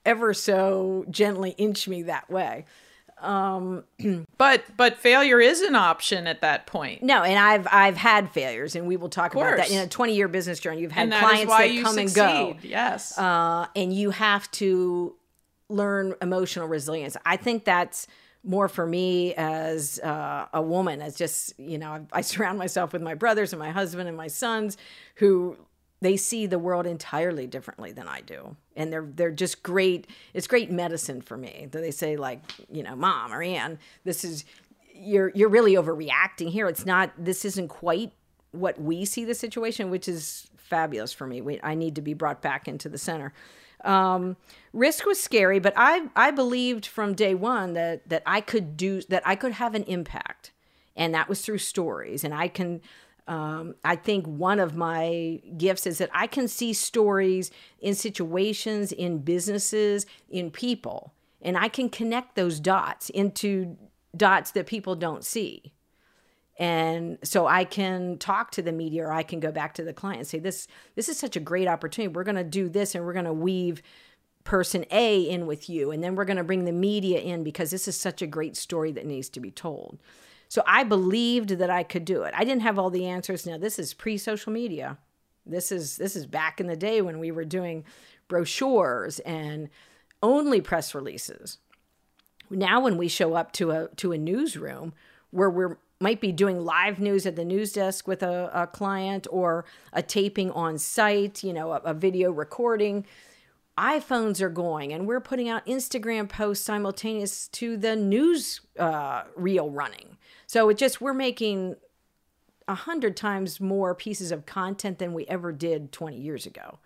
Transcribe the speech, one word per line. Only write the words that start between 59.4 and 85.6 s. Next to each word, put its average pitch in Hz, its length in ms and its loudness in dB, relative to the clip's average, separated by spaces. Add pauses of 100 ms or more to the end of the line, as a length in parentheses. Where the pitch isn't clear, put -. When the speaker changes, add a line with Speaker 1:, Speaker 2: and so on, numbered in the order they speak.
Speaker 1:
in 175 220 -6
people, - 600 -6 (280)
and 180 180 -2
I 196 80 0
can 247 220 -2
connect 233 480 -4
those 175 240 0
dots 185 500 0
into 196 640 -2 (400)
dots 190 360 4
that 190 160 -2
people 190 260 -4
don't 170 300 -6
see. - 480 -6 (840)
And 170 640 0
so 175 220 2
I 180 180 6
can 180 540 -4
talk 202 340 -2
to 190 100 -6
the 170 100 -4
media, 160 340 -4
or 156 60 -4
I 160 100 -2
can 160 180 -8
go 156 100 -2
back 156 240 -6
to 165 100 -10
the 160 100 -10
client 196 240 -8
and 135 100 -10
say, 165 100 -6
"This, 180 300 -8 (260)
this 226 140 -6
is 294 100 -8
such 247 160 -6
a 170 60 -4
great 175 260 0
opportunity. 170 460 -2
We're 180 120 -4
gonna 190 200 -2
do 180 240 -2
this, 196 260 -2
and 175 100 -6
we're 175 100 -4
gonna 175 180 -2
weave 175 500 -2 (640)
person 180 460 0
A 208 320 4
in 170 240 -2
with 151 240 -8
you, 147 200 -2
and 156 140 -4
then 180 100 -2
we're 196 120 0
gonna 185 180 0
bring 185 200 0
the 175 80 -2
media 190 480 2
in 170 220 -6
because 151 280 -4
this 185 180 -6
is 185 100 -4
such - 220 -6
a 175 60 -4
great 156 300 -6
story 160 360 -4
that 135 140 -8
needs 135 240 -8
to 131 100 -12
be 101 100 -10
told." 95 480 -12 (500)
So - 180 2
I 220 180 6
believed 214 680 2
that 180 200 0
I 180 120 2
could 170 220 -6
do 165 200 -2
it. 76 120 -6
I 196 80 2
didn't 254 180 0
have 214 160 2
all 185 120 0
the 180 160 -4
answers. 180 400 -6
Now, 165 100 -8
this 202 220 -6
is 156 160 -6
pre-social 214 580 -6
media. 156 460 -6 (480)
This 175 260 -4